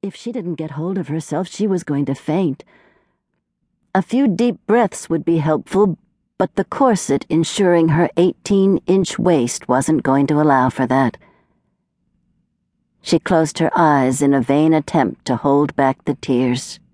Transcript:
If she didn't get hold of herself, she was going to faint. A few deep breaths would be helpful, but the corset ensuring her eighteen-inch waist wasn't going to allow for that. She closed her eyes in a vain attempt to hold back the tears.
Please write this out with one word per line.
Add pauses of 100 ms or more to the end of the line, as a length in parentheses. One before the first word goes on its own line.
If
she
didn't
get
hold
of
herself,
she
was
going
to
faint. (1300)
A
few
deep (100)
breaths
would
be
helpful, (400)
but
the
corset
ensuring
her
eighteen-inch
waist
wasn't
going
to
allow
for
that. (1800)
She
closed
her
eyes
in
a
vain
attempt
to
hold
back
the
tears. (140)